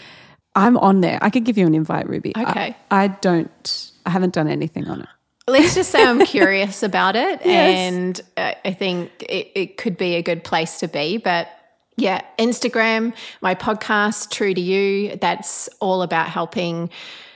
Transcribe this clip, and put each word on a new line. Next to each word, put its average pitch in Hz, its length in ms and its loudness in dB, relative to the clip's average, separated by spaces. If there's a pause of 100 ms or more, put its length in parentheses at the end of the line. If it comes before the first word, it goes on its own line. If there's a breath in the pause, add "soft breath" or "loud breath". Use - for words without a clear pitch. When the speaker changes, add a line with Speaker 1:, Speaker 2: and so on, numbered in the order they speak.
(560 loud breath)
Speaker 1:
I'm 233 220 6
on 196 240 6
there. 170 200 2
I 214 80 2
could 233 140 2
give 226 140 0
you 185 100 6
an 156 80 6
invite, 160 340 -2
Ruby. - 260 -6
I, 220 80 -4
Speaker 2:
Okay. - 340 -4 (120)
Speaker 1:
I 202 200 4
don't, - 840 -2 (160)
I - 20 0
haven't 185 240 0
done 156 140 0
anything 156 400 -4
on - 140 -10
it. - 60 -18 (400)
Speaker 2:
Let's 294 280 4
just 370 160 0
say 453 120 6
I'm 262 220 6
Speaker 1:
<laughs> - 0 -
Speaker 2:
curious 196 580 2
about 190 320 2
it, 311 300 -2
Speaker 1:
Yes. 185 480 4
Speaker 2:
and, 180 280 -4 (140)
uh, 160 180 -2 (120)
I 190 80 -2
think 180 380 -4 (160)
it, - 280 -6
it 190 220 -4
could 185 200 -4
be 175 180 0
a 170 60 0
good 165 220 -4
place 170 360 -4
to 180 80 -4
be. 160 300 -4
But 175 300 -2 (480)
yeah, 185 260 -2 (160)
Instagram, 226 760 0 (280 loud breath)
my 185 140 0
podcast, 214 760 -2
True 196 220 0
to 175 80 -2
You, 196 560 0
that's - 500 -4 (120)
all 190 220 0
about 170 260 -2
helping 170 600 -4 (460 loud breath)